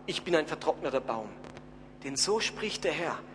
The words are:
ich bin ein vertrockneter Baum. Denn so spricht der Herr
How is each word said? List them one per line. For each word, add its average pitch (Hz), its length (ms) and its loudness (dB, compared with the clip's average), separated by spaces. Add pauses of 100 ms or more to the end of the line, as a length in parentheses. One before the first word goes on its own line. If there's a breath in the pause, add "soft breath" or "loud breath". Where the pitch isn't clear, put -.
ich - 180 -2
bin 170 140 4
ein 156 100 6
vertrockneter 151 540 2
Baum. 110 300 -2 (720)
Denn 135 120 -4
so 208 240 4
spricht - 440 -2
der 175 80 4
Herr 151 260 -2 (160)